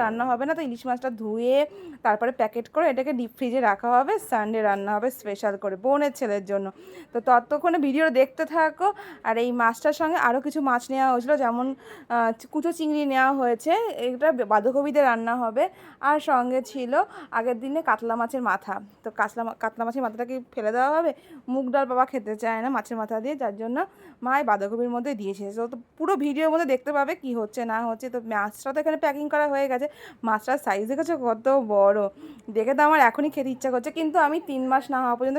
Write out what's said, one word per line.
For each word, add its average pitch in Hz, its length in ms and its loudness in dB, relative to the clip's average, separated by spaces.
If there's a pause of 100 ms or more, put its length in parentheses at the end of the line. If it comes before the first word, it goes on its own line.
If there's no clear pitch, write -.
রান্না 226 260 -2
হবে 247 160 0
না, 320 120 0
তো 330 100 -4
ইলিশ 233 200 -10
মাছটা 247 220 -4 (120)
ধুয়ে 233 340 0 (460)
তারপরে 233 280 2 (100)
প্যাকেট 226 340 -2
করে 320 180 2
এটাকে 262 260 -2
ডিপ 233 180 -6
ফ্রিজে 254 240 -2
রাখা 214 360 2
হবে, 269 160 2 (180)
সানডে 220 320 0
রান্না 202 340 0
হবে 226 140 -2
স্পেশাল 208 520 -4
করে 196 220 -4
বোনের 285 340 2
ছেলের 202 320 -2
জন্য। 196 160 -2 (460)
তো 240 60 -4 (100)
ততক্ষণে 294 580 4
ভিডিও 302 200 2 (140)
দেখতে 277 240 0 (100)
থাকো। 320 340 2 (400)
আর 226 140 0
এই 247 80 0 (100)
মাছটার 233 400 2
সঙ্গে 320 180 2 (100)
আরও 240 180 2
কিছু 302 220 -4
মাছ 247 140 2 (100)
নেওয়া 269 200 2
হয়েছিল, 247 240 0
যেমন, 247 380 0
আহ, 240 560 -2 (200)
কুচো 311 220 -2
চিংড়ি 302 300 -2 (100)
নেওয়া 262 180 4 (100)
হয়েছে, 240 320 0 (320)
এটা 254 240 0 (240)
বাঁধাকপি 262 420 2
দিয়ে 285 160 6
রান্না 233 320 0
হবে। 233 220 0 (440)
আর 302 100 4 (100)
সঙ্গে 254 320 2 (100)
ছিল 247 220 -6 (460)
আগের 240 220 0
দিনে 277 280 -4
কাতলা 226 320 0
মাছের 240 220 -4
মাথা। 196 320 -2 (280)
তো 226 60 -10 (100)
কাতলা 220 260 -2
মা-, 226 180 -8
কাতলা 226 240 -4
মাছের 247 180 -4
মাথাটা 226 260 -6
কি 262 60 -6 (180)
ফেলে 214 220 -2
দেওয়া 262 200 2
হবে? 330 140 2 (380)
মুগ 262 220 -2
ডাল 277 200 2
বাবা 254 220 2
খেতে 220 300 -6
চায় 226 220 -2
না 254 120 -2
মাছের 233 240 -6
মাথা 220 200 -6
দিয়ে, 277 220 -4
যার 208 140 -4
জন্য 226 200 -6 (460)
মা 254 160 -2
এই 294 120 0
বাঁধাকপির 214 440 0
মধ্যে 240 200 -4
দিয়েছে। 196 300 -6 (120)
তো, 226 60 -4 (100)
তো 262 40 -12 (220)
পুরো 311 140 0 (120)
ভিডিওর 294 280 0
মধ্যে 320 220 2
দেখতে 254 180 -2
পাবে 285 200 0 (100)
কি 262 80 -6 (100)
হচ্ছে 214 200 -6 (120)
না 220 60 -2 (100)
হচ্ছে। 226 260 -6
তো 247 40 -6 (140)
মাছটা 214 420 -4
তো 302 80 -2
এখানে 311 220 0
প্যাকিং 294 240 0
করা 294 240 2
হয়ে 277 200 2
গেছে। 254 140 0 (360)
মাছটার 226 420 0
সাইজ 196 260 0
দেখেছো 302 240 0 (120)
কত 226 200 0 (260)
বড়? 202 280 6 (560)
দেখে 220 180 2
তো 294 140 4
আমার 311 200 6
এখনই 294 260 0
খেতে 269 200 -2
ইচ্ছা 262 200 -4
করছে, 254 240 -2
কিন্তু 311 180 0 (100)
আমি 311 120 0 (100)
তিন 262 140 -4 (100)
মাস 269 200 2
না 262 100 0
হওয়া 240 160 0
পর্যন্ত 269 200 0